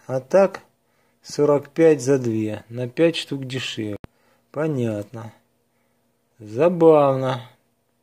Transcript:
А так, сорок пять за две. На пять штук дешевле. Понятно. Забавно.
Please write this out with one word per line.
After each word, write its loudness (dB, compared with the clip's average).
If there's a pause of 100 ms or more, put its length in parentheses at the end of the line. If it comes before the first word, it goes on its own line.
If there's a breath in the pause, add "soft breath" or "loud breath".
А -6
так, 0 (600)
сорок 0
пять 4
за 2
две. -4
На -8
пять 0
штук -10
дешевле. -8 (560)
Понятно. -6 (1080)
Забавно. 2 (640)